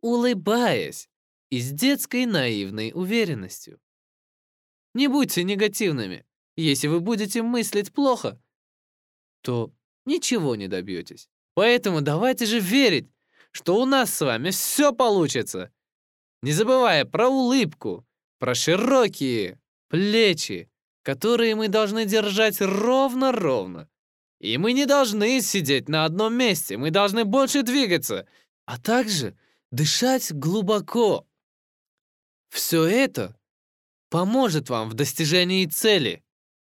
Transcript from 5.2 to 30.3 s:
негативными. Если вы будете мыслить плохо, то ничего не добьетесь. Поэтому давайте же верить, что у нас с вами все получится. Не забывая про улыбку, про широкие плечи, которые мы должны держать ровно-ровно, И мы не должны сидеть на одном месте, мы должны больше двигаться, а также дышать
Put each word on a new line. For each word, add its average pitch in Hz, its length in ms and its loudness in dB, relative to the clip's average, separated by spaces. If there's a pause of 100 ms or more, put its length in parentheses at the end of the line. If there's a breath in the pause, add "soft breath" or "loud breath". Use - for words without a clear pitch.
негативными. 185 800 -2 (300)
Если 151 320 0
вы 170 120 0
будете 214 420 -2
мыслить 220 520 -2
плохо, 254 440 0 (1000)
то 120 320 -4 (320)
ничего 214 520 -2
не 98 120 -6
добьетесь. 92 640 -8 (240)
Поэтому 208 480 2
давайте 185 420 0
же 220 140 0
верить, 190 500 2 (440 soft breath)
что 190 280 0
у 262 60 2
нас 262 260 2
с - 80 -4
вами 135 300 0
все 277 420 2
получится. 160 800 0 (680)
Не 139 100 -2
забывая 214 540 4
про 226 220 2
улыбку, 247 800 0 (320)
про 127 160 -2
широкие 165 1040 0 (300)
плечи, 185 800 0 (340)
которые 220 520 0
мы 220 140 -2
должны 214 360 0
держать 208 560 0
ровно-ровно, 196 1300 0 (540)
И 113 160 -2
мы 214 140 0
не 277 140 2
должны 247 540 2
сидеть 139 480 -2
на 156 160 0
одном 202 300 -2
месте, 233 420 -2
мы 139 140 -4
должны 202 340 2
больше 269 380 2
двигаться, 196 640 0 (400 soft breath)
а 123 100 -10
также 214 640 -2 (320)
дышать 233 600 0